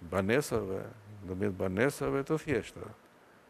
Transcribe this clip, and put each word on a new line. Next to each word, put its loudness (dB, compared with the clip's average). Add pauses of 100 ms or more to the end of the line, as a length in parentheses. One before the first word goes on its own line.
banesave, 2 (380)
ndërmjet -2
banesave 2
të 0
thjeshta, -2 (600)